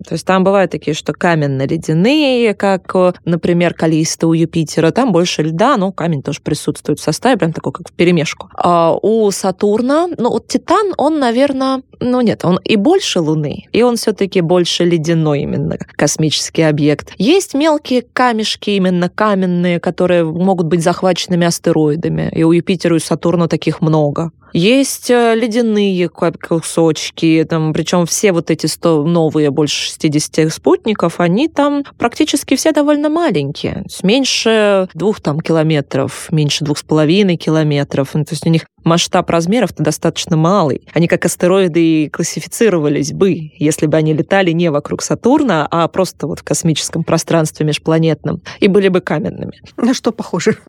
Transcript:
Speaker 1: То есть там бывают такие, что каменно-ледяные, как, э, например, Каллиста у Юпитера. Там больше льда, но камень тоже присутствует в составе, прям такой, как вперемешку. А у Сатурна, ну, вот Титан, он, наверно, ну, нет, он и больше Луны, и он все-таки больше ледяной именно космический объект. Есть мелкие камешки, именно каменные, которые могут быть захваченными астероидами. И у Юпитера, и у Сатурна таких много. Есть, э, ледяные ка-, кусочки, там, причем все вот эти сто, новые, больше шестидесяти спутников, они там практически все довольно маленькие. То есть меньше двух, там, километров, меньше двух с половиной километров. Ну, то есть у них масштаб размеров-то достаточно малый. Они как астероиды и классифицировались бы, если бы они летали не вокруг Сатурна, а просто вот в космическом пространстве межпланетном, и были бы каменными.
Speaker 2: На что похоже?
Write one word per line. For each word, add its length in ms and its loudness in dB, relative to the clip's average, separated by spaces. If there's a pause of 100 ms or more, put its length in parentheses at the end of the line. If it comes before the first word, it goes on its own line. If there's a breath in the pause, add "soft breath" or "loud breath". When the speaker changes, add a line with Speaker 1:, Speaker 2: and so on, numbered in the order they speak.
Speaker 1:
То 60 -6
есть 120 -8
там 160 2
бывают 300 2
такие, 200 -4
что 200 -4
каменно-ледяные, 1400 0
как, 420 -2
э, 160 4 (120)
например, 500 0
Каллиста 520 0
у 60 2
Юпитера. 580 0
Там 220 0
больше 300 0
льда, 340 0
но 160 -2
камень 300 -4
тоже 200 -8
присутствует 560 -4
в 40 -16
составе, 340 0
прям 160 0
такой, 200 -8
как 180 -16
вперемешку. 640 0
А 440 4
у 300 2
Сатурна, 800 0 (100)
ну, 120 0
вот 180 -4
Титан, 500 0
он, 220 0
наверно, 640 0 (180)
ну, 200 0
нет, 240 0
он 200 2
и 100 0
больше 460 2
Луны, 520 -2
и 120 2
он 120 2
все-таки 440 -2
больше 440 0
ледяной 580 0
именно 360 -4 (180)
космический 640 0
объект. 560 0
Есть 360 2
мелкие 480 0 (100)
камешки, 580 -2
именно 380 0
каменные, 720 0
которые 460 0
могут 420 0
быть 160 0
захваченными 640 0
астероидами. 880 0
И 80 0
у 80 4
Юпитера, 440 0
и 20 2
у 40 0
Сатурна 460 0
таких 340 -4
много. 520 0 (220 soft breath)
Есть, 560 2
э, 240 4
ледяные 760 0
ка-, 220 -2
кусочки, 1160 0
там, 240 -2
причем 320 0
все 280 0
вот 180 -2
эти 160 -2
сто, 360 0
новые, 480 2
больше 360 -2
шестидесяти 640 0
спутников, 720 0
они 280 2
там 360 0 (120)
практически 600 -2
все 160 0
довольно 360 0
маленькие. 640 -2
То 160 -8
есть 160 -8
меньше 880 2
двух, 300 -2
там, 180 -2
километров, 880 -2
меньше 360 0
двух 100 -2
с 60 -8
половиной 540 2
километров. 760 -2
Ну, 120 -2
то 100 -8
есть 120 -8
у 40 4
них 160 2 (180)
масштаб 460 0
размеров-то 520 0
достаточно 540 -2
малый. 460 0 (100)
Они 160 2
как 160 0
астероиды 560 0 (240)
и 60 -4
классифицировались 1000 -2
бы, 460 -2
если 280 0
бы 100 0
они 160 2
летали 380 0
не 200 0
вокруг 320 -4
Сатурна, 680 0
а 180 0
просто 380 -4
вот 140 -8
в 20 -20
космическом 640 -2
пространстве 600 -2
межпланетном, 800 -2 (180 loud breath)
и 80 4
были 200 4
бы 120 2
каменными. 520 -6 (260)
Speaker 2:
На 160 0
что 180 -2
похоже? 440 -2 (120)